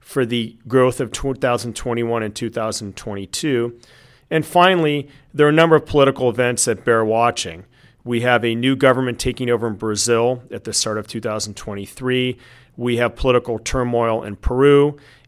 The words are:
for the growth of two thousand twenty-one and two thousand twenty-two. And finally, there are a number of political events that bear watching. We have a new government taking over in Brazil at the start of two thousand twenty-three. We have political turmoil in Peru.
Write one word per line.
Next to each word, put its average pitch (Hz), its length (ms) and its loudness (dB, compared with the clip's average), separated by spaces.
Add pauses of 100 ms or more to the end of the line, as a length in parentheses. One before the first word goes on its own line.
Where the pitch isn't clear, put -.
for - 260 -4
the 117 400 -6
growth 127 320 2
of 120 140 -6
two 135 220 -6
thousand 120 420 -4
twenty-one 117 480 -4
and 104 100 -8
two 113 160 -6
thousand 110 460 -6
twenty-two. 117 840 -4 (520)
And 160 140 0
finally, 165 640 2 (240)
there 147 140 4
are 147 40 4
a - 20 2
number 160 240 6
of 151 100 0
political 135 420 2
events 120 360 0
that 117 200 -2
bear 113 200 2
watching. 110 640 -2 (360)
We 120 200 -2
have 123 220 2
a 117 120 0
new 131 180 0
government 131 460 2
taking 123 280 -4
over 117 200 0
in 107 60 -6
Brazil 117 760 -2
at 107 140 -12
the 110 80 -8
start 107 260 -4
of 104 80 -10
two 113 140 -10
thousand 107 340 -8
twenty-three. 127 840 -6 (400)
We 120 200 -2
have 120 180 -2
political 123 460 0
turmoil 117 640 -2
in 104 100 -10
Peru. 143 640 4 (320)